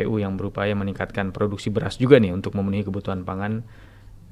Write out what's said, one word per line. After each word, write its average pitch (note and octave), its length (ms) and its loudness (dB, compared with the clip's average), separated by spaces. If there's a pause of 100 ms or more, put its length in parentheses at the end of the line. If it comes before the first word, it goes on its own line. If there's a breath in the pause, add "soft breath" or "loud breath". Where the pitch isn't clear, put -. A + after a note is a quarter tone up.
U A2 160 0
yang G2 160 -2
berupaya G2+ 380 -2
meningkatkan G2 580 -4
produksi G2+ 380 -2
beras G#2 260 -2
juga C3 240 8
nih G2 120 4
untuk F#2+ 220 -4
memenuhi G2 300 0
kebutuhan G2 400 -4
pangan, G2+ 400 -4 (680 soft breath)